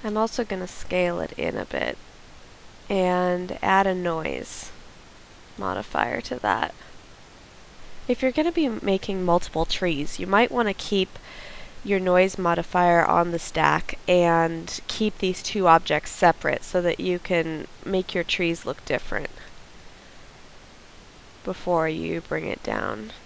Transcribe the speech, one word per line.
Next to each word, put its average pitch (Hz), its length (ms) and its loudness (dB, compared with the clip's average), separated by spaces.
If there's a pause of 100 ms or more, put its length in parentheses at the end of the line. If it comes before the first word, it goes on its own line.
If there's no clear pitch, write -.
I'm 208 140 -2
also 226 260 0
gonna 185 240 -6
scale 175 520 -2
it - 140 -6
in - 220 -4
a - 100 -6
bit - 300 -4 (920)
and 180 720 0
add 190 240 4
a 190 80 2
noise 170 760 -4 (840)
modifier 196 680 -2
to 254 180 -8
that. - 340 0 (1300)
If 247 160 0
you're 262 80 4
gonna 311 200 2
be 330 160 2
making 196 560 0
multiple 170 420 2
trees, 151 520 -2
you 190 80 -4
might 208 260 4
wanna 226 220 2
keep - 460 -2 (680)
your 202 140 2
noise 185 380 4
modifier 170 680 4
on 170 260 4
the 170 80 -2
stack 156 680 2
and 165 800 2
keep - 300 -2
these 185 260 -2
two 190 240 0
objects 160 440 4
separate 160 520 4
so - 180 0
that 175 160 0
you 180 220 -2
can 165 480 -2 (180)
make 190 280 -2
your 175 100 0
trees 170 420 -2
look - 200 -6
different - 440 -2 (2250)
before 175 460 0
you 165 320 -4
bring 160 260 -6
it - 160 -8
down. 107 480 -6 (140)